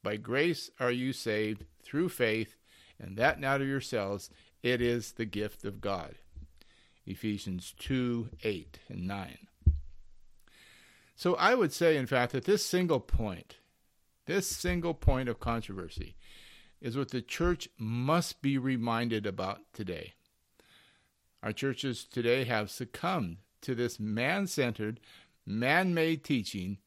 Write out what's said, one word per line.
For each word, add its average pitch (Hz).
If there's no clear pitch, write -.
"By 104
grace 143
are 123
you 127
saved 107
through 165
faith, 110
and 95
that 127
not 139
of 139
yourselves, 110
it 123
is 120
the 117
gift 104
of 101
God." 92
Ephesians 98
two, 120
eight 101
and 90
nine. 98
So 180
I 202
would 202
say, 165
in 131
fact, 123
that 127
this 208
single 175
point, 95
this 190
single 175
point 131
of 113
controversy 98
is 120
what 139
the 127
church 170
must 123
be 139
reminded 117
about 98
today. 90
Our 107
churches 135
today 123
have 107
succumbed 123
to 135
this 117
man-centered, 117
man-made 160
teaching 101